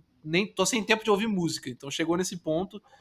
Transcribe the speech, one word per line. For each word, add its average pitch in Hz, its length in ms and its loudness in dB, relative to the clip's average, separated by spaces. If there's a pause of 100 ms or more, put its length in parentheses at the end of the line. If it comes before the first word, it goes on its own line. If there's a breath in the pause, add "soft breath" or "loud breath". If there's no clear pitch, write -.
(240)
nem, 170 220 0
tô - 180 0
sem 220 180 0
tempo 220 220 2
de 226 60 2
ouvir 202 160 4
música. 180 420 -2
Então 131 220 -10
chegou 165 260 0
nesse 185 220 -2
ponto, 180 420 -4 (200 loud breath)